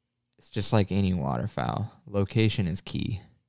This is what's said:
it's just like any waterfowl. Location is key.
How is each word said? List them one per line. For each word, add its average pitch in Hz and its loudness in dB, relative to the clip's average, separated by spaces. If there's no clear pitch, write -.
it's - -20
just - -2
like 104 4
any 95 2
waterfowl. 67 -2
Location 101 2
is 82 -4
key. - -6